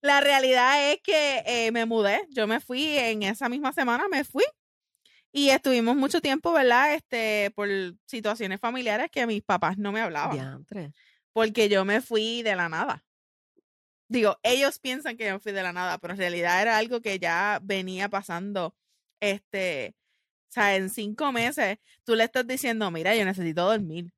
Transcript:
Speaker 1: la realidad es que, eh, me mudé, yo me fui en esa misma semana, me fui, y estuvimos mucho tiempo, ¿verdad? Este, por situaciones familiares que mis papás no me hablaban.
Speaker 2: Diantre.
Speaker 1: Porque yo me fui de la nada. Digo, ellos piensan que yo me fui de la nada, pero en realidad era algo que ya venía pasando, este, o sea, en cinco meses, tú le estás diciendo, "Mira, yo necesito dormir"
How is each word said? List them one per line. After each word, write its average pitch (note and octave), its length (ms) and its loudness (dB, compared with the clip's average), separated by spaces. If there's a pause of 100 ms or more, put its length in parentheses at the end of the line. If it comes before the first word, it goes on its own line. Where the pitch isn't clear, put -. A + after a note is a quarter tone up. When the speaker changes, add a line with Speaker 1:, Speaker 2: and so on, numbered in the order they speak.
Speaker 1:
la C#4+ 180 6
realidad C#4 720 6
es G4 100 -2
que, D4 440 2
eh, A#3 260 0
me A3+ 140 0
mudé, A3+ 440 2
yo A#3+ 160 -2
me A3+ 140 0
fui D4 380 -2
en A3 260 -2
esa A#3 240 -4
misma C4 240 -2
semana, C4 360 0
me D4+ 160 0
fui, D#4+ 200 0 (880)
y C#4 180 2
estuvimos B3+ 460 4
mucho C#4+ 240 0
tiempo, D4 320 0
¿verdad? C4 420 6
Este, G#3+ 640 -2
por G3+ 120 -4 (380)
situaciones G#3+ 540 -6
familiares B3 500 -2
que B3 160 -2
mis G#3+ 160 -2
papás F#3 340 0
no G3+ 140 -4
me G#3+ 100 -4
hablaban. D#3+ 360 -4
Speaker 2:
Diantre. C#3+ 560 -10 (400)
Speaker 1:
Porque A3 360 2
yo G3 160 4
me G3+ 160 2
fui A#3 420 -4
de G#3+ 120 0
la F3 140 -2
nada. E3+ 360 -4 (1040)
Digo, G#3+ 340 2
ellos C4+ 380 2
piensan C4 360 -6
que A3+ 100 -6
yo F#3+ 80 -2
me G3 60 -8
fui G#3 120 -8
de G3 100 -4
la F3+ 100 -4
nada, F3 260 -4
pero F3 160 -8
en G3 40 -10
realidad F3 440 0
era A3+ 160 2
algo A#3 220 -2
que G3 200 -4
ya F3+ 420 -2
venía F#3+ 460 -4
pasando, F#3+ 680 -6 (460)
este, F#3+ 760 -4 (540)
o - 40 -20
sea, G3+ 220 2
en F#3+ 160 -2
cinco A3+ 400 -4
meses, A#3 480 -2 (240)
tú A3+ 140 0
le A3+ 80 4
estás B3+ 200 -2
diciendo, A#3 460 -2
"Mira, E3+ 240 0
yo A3 100 2
necesito F3 400 -2
dormir" F3 540 -2